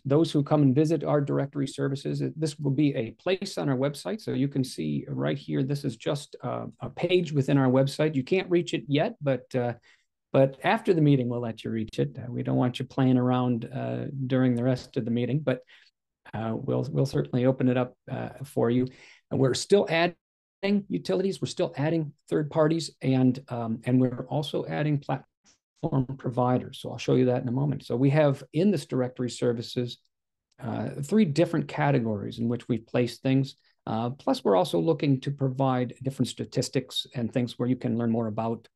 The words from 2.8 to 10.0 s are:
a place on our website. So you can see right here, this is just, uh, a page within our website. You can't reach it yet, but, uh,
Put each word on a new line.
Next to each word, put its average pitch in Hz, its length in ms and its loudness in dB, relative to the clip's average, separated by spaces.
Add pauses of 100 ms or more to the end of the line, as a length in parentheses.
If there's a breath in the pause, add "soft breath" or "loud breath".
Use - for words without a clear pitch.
a 113 160 -4
place 190 480 -4
on 156 100 0
our 131 80 2
website. 147 440 -4
So - 100 -6
you 131 160 0
can 139 160 0
see 147 440 -4
right 143 300 -2
here, 147 240 -4
this 139 220 -2
is 123 140 -4
just, 147 440 -6
uh, 120 240 -6 (140)
a - 100 -10
page 175 420 0
within 143 280 2
our 131 100 4
website. 139 460 2
You 131 80 0
can't 180 260 0
reach 175 240 0
it 120 140 -4
yet, 151 340 0
but, 135 320 -2
uh, 120 200 -2 (580 soft breath)